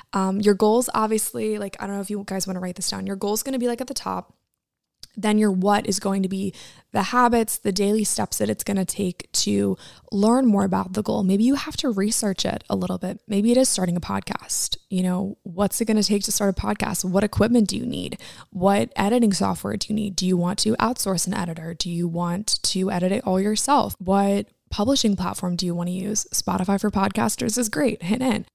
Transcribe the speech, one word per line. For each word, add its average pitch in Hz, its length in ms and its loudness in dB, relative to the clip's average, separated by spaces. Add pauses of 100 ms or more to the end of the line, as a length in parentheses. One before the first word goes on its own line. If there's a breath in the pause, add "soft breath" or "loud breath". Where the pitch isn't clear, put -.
(120 loud breath)
um, 190 280 0
your 208 140 6
goals, 220 400 4
obviously, 220 640 -2
like, 202 200 -10
I - 80 -8
don't 196 80 -4
know 196 80 -4
if 196 80 -8
you 202 160 -6
guys 190 180 -4
wanna 185 140 -6
write 185 160 -8
this - 160 -6
down. 190 160 -6
Your 196 80 -4
goal's 208 300 -2
gonna 269 160 -4
be, 240 80 0
like, 240 120 -2
at 254 60 -6
the 277 80 -8
top. - 400 -6 (840)
Then 214 220 2
your 214 120 4
what 196 360 2
is 190 140 -2
going 196 220 -2
to 190 60 -2
be 190 260 -4 (380 loud breath)
the 202 120 0
habits, 240 540 2
the 208 140 -2
daily 202 320 2
steps - 340 -2
that 214 120 0
it's - 140 -4
gonna 190 200 0
take - 480 -6
to 202 440 0 (340 loud breath)
learn 233 360 4
more 196 180 6
about 185 300 0
the 208 80 -2
goal. 208 200 0
Maybe 196 220 4
you 269 100 6
have 294 240 -6
to 269 120 0
research 202 540 0
it - 240 -4
a 196 80 -2
little 185 220 -2
bit. - 300 -8
Maybe 208 240 4
it 240 40 6
is 262 120 6
starting 180 280 0
a 170 40 -2
podcast. - 760 -6 (120)
You 185 140 0
know, 185 400 -2
what's 190 380 0
it 233 40 2
gonna 214 180 2
take 202 220 2
to 214 80 -2
start 196 240 2
a - 40 -6
podcast? 208 440 -2
What 190 200 2
equipment 214 440 4
do - 80 -4
you - 100 -4
need? - 320 -6 (320 loud breath)
What 202 460 2
editing 214 360 4
software 190 440 -2
do - 120 -4
you 214 60 -2
need? 208 220 -4
Do 180 100 -2
you 185 100 2
want 175 240 0
to 214 160 0
outsource 202 500 -2
an 185 80 -4
editor? 165 400 -6
Do 175 160 -6
you 170 180 -2
want 175 540 -2
to 185 280 0
edit 185 220 0
it - 140 -2
all 190 140 2
yourself? 220 580 2
What 202 480 2 (240)
publishing 214 460 2
platform 180 400 -4
do 180 100 -2
you 170 80 -2
wanna 175 160 -4
use? 190 420 -4
Spotify 190 480 0
for 208 100 2
podcasters 214 680 0
is 226 100 0
great. - 340 0
Hit 220 200 0
in. 254 320 0